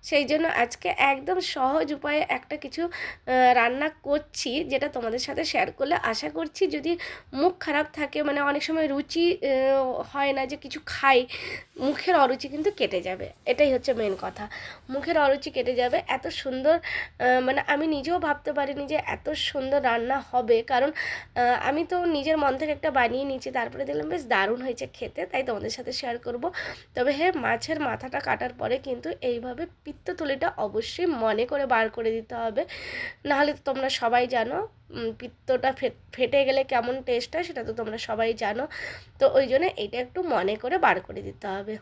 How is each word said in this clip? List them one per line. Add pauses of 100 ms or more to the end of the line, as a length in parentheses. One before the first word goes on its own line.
সেই
জন্য
আজকে
একদম
সহজ
উপায়ে
একটা
কিছু,
আহ, (640)
রান্না (140)
করছি,
যেটা
তোমাদের
সাথে
শেয়ার
করলে
আশা
করছি
যদি (360)
মুখ
খারাপ
থাকে,
মানে
অনেক
সময়
রুচি,
আহ, (100)
হয়
না
যে
কিছু
খাই, (540)
মুখের
অরুচি
কিন্তু
কেটে
যাবে, (160)
এটাই
হচ্ছে
মেন
কথা। (400)
মুখের
অরুচি
কেটে
যাবে,
এত
সুন্দর,
আহ,
মানে
আমি
নিজেও
ভাবতে
পারিনি
যে
এত
সুন্দর
রান্না
হবে,
কারণ,
আহ,
আমি
তো
নিজের
মন
থেকে
একটা
বানিয়ে
নিয়েছি,
তারপরে
দেখলাম
বেশ
দারুণ
হয়েছে
খেতে,
তাই
তোমাদের
সাথে
শেয়ার
করব। (440)
তবে
হ্যাঁ,
মাছের
মাথাটা
কাটার
পরে
কিন্তু
এইভাবে (180)
পিত্তথলিটা
অবশ্যই
মনে
করে
বার
করে
দিতে
হবে, (600)
নাহলে
তো
তোমরা
সবাই
জানো, (220)
উম,
পিত্তটা
ফে-, (220)
ফেটে
গেলে
কেমন
টেস্ট
হয়
সেটা
তো
তোমরা
সবাই
জানো। (520)
তো
ওই
জন্য
এটা
একটু
মনে
করে
বার
করে
দিতে
হবে।